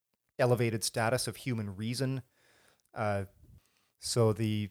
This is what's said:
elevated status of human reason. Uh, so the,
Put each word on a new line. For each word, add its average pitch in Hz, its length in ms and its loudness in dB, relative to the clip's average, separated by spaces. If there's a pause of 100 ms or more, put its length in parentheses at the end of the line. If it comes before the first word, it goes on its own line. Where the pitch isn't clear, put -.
(380)
elevated 117 460 2
status 120 420 0
of 110 100 -8
human 110 380 -4
reason. 123 480 -4 (720)
Uh, 104 300 0 (720)
so 113 340 4
the, 107 380 -2